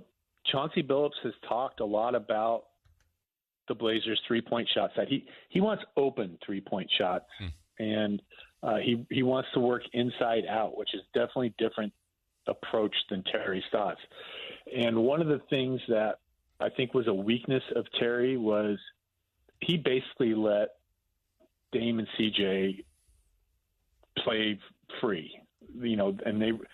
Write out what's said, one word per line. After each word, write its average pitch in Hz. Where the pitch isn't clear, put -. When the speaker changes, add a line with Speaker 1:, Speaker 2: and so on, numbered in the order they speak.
Speaker 1:
Chauncey 143
Billups 139
has 120
talked 123
a 110
lot 107
about 110
the 123
Blazers' 110
three-point 117
shot 104
set. 113
He, 139
he -
wants 202
open 127
three-point 98
shots, 92
Speaker 2:
Hmm. 101
Speaker 1:
and, 107
uh, 110
he, 120
he 131
wants 127
to 139
work 120
inside 120
out, 107
which -
is 95
definitely 120
different 110
approach -
than 95
Terry 98
Stotts. 101
And 117
one 143
of 160
the 147
things 131
that 107
I -
think 127
was 120
a 104
weakness 117
of 117
Terry 123
was 107
he 170
basically 127
let 104
Dame 117
and 107
C 110
J 95
play 110
free, 95
you 117
know, 98
and 107
they, 110